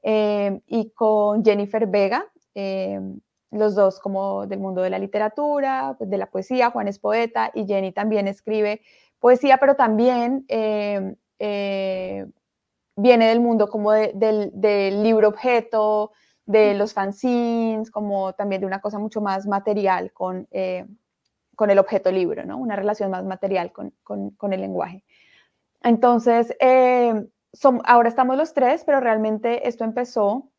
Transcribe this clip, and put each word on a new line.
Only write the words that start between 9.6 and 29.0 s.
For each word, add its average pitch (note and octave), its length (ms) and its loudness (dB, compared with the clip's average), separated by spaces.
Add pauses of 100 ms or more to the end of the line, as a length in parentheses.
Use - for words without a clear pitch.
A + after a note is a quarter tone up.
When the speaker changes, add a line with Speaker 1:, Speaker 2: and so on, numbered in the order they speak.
Speaker 1:
también, B3 720 2
em, G#3 680 -4 (240)
eh, G3 840 -6 (680)
viene A3+ 320 6
del A3+ 140 4
mundo A3+ 280 2
como G#3 220 -2
de, G#3+ 240 2
del, G#3+ 380 0
del G3+ 500 0
libro A3 260 4
objeto, G#3+ 840 -2 (340)
de G#3+ 260 4
Speaker 2:
Ujú. G3+ 80 -2
Speaker 1:
los G#3 140 -2
fanzines, A3+ 960 -2
como G3 420 -4
también G3 280 -4
de G3 60 -4
una F#3+ 140 -6
cosa G#3 180 -6
mucho G#3+ 220 -6
más G3 260 -4
material G3+ 640 -2
con, F#3 380 -8
eh, F#3 340 -6 (680)
con G#3+ 140 0
el G3 100 6
objeto F#3+ 320 2
libro, F#3 340 -2
¿no? F#3+ 120 -10
Una A#3+ 180 -6
relación G3+ 360 -4
más F#3 120 -8
material F#3+ 480 -4
con, - 220 -16 (100)
con, G3+ 280 -10
con G3+ 220 -6
el F#3+ 80 -4
lenguaje. F#3 420 -8 (800)
Entonces, A#3 760 2
eh, B3+ 680 4 (280)
som-, C4 320 2
ahora A#3+ 240 6
estamos B3+ 280 0
los D#4 160 -2
tres, C#4 320 2
pero C#4 140 2
realmente A3 680 -2